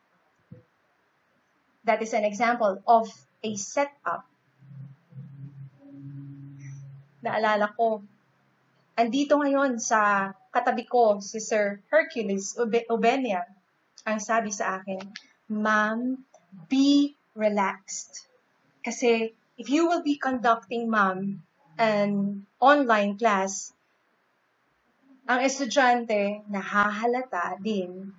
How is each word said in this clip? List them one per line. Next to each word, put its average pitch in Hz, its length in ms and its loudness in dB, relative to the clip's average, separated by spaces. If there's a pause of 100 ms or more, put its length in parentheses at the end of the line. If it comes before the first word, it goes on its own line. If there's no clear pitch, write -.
(1900)
That 220 160 2
is 220 80 -6
an 214 160 2
example 214 560 0
of 233 240 6 (380)
a 220 100 -4
setup. - 720 -6 (3000)
Naalala 214 500 0
ko, 220 300 0 (960)
andito 277 400 2
ngayon 277 420 0
sa 202 520 0 (200)
katabi 240 320 -2
ko 208 380 4
si 220 180 -10
Sir 202 480 -2
Hercules 220 720 0
Ube-, 233 320 0
Ubenia. 233 560 0 (580)
Ang 220 160 -4
sabi 214 320 -2
sa 190 240 -4
akin, 190 240 -8 (480)
"Ma'am, 214 720 -2 (480)
be 285 480 4 (160)
relaxed. 208 960 -4 (560)
Kasi 226 480 0 (240)
if 233 140 -10
you 330 180 4
will 349 160 0
be 285 160 -2
conducting, 233 640 0
ma'am, 196 560 0 (340)
an 202 720 0 (160)
online 226 580 4
class, 196 560 -2 (1500)
ang 247 160 2
estudyante 233 1040 0
nahahalata 202 1120 -2
din 190 600 -6